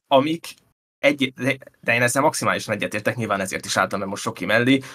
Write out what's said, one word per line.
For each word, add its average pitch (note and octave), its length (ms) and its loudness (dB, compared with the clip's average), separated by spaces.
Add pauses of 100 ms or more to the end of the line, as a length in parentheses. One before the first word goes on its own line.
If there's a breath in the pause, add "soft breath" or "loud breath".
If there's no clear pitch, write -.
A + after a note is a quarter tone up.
amik D3+ 400 2 (520)
egy-, C#3 420 2
de, C3 160 -2 (240)
de A#2 140 0
én A#2+ 60 2
ezzel B2 200 2
maximálisan A2 520 0
egyetértek, G2+ 420 -4
nyilván G#2 240 -2
ezért F#2 260 -6
is G2+ 120 -4
álltam G2 220 0
be G2+ 60 -6
most G2 180 -8
Csoki - 220 -6
mellé, A#2+ 340 4 (160 loud breath)